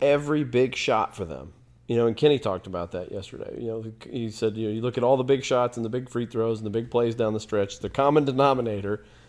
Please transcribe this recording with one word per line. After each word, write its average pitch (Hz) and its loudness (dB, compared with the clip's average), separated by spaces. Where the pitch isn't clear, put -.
every 147 2
big 123 2
shot 110 0
for 98 -6
them. 78 -12
You 117 2
know, 117 4
and 110 0
Kenny 147 4
talked 92 -4
about 87 -6
that 90 -8
yesterday. - -10
You 120 -6
know, 113 -6
he, 110 -14
he 117 -4
said, 110 -2
you 110 -4
know, 107 -2
you 110 -4
look 123 -2
at 120 0
all 131 6
the 127 0
big 127 2
shots 123 0
and 117 -4
the 110 -4
big 127 -6
free 120 -4
throws 113 -2
and 110 -8
the 104 -4
big 117 -4
plays 117 2
down 110 0
the 110 -2
stretch, 101 -2
the 101 -6
common 143 4
denominator 120 0